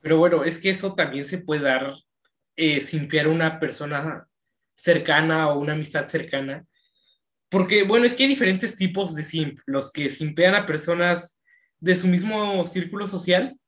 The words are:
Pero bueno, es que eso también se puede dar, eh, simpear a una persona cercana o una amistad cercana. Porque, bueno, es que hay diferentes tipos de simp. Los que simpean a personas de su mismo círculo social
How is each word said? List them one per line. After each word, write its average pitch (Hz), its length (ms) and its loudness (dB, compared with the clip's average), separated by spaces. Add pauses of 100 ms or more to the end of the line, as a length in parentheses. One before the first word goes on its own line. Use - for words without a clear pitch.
Pero 156 180 4
bueno, 165 260 6
es 170 160 -2
que 190 100 2
eso 190 240 -2
también 143 300 -2
se 180 140 -6
puede 151 240 0
dar, 135 320 0 (600)
eh, 151 240 2
simpear 151 460 0
a 156 40 4
una 160 280 2
persona 147 680 -6 (440)
cercana 160 760 0
o 143 100 0
una 143 140 -4
amistad 151 340 -6
cercana. 139 580 -8 (840)
Porque, 190 340 2
bueno, 226 240 4
es 240 80 4
que - 80 0
hay 269 60 4
diferentes 226 480 0
tipos 185 400 -2
de 151 80 -6
simp. 151 420 -4
Los 135 240 -2
que 143 200 -4
simpean 156 440 2
a 202 100 0
personas 170 760 -2 (380)
de 180 160 4
su 180 100 0
mismo 196 600 0
círculo 190 420 -6
social 185 600 0